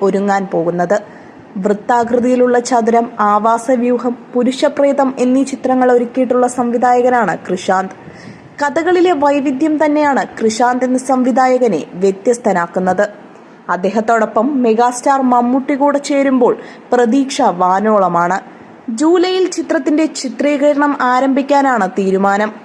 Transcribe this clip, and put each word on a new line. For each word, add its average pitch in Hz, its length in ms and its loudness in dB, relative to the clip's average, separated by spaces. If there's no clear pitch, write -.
ഒരുങ്ങാൻ 196 520 0
പോകുന്നത്. 175 480 0
വൃത്താകൃതിയിലുള്ള 240 1000 0
ചതുരം, 233 600 0
ആവാസവ്യൂഹം, 233 1000 0
പുരുഷപ്രേതം 277 840 0
എന്നീ 254 240 2
ചിത്രങ്ങൾ 254 480 0
ഒരുക്കിയിട്ടുള്ള 247 560 0
സംവിധായകനാണ് 247 880 0
കൃഷാന്ത്. 190 560 -4
കഥകളിലെ 339 460 2
വൈവിധ്യം 285 760 0
തന്നെയാണ് 294 400 0
കൃഷാന്ത് 247 420 0
എന്ന 254 120 0
സംവിധായകനെ 254 840 0
വ്യത്യസ്തനാക്കുന്നത്. 190 1160 0
അദ്ദേഹത്തോടൊപ്പം 220 960 0
മെഗാസ്റ്റാർ 247 580 0
മമ്മൂട്ടി 254 540 0
കൂടെ 285 220 0
ചേരുമ്പോൾ 269 600 2
പ്രതീക്ഷ 254 500 0
വാനോളമാണ്. 185 1000 0
ജൂലൈയിൽ 349 600 0
ചിത്രത്തിന്റെ 311 560 -2
ചിത്രീകരണം 294 960 0
ആരംഭിക്കാനാണ് 262 880 2
തീരുമാനം. 196 600 0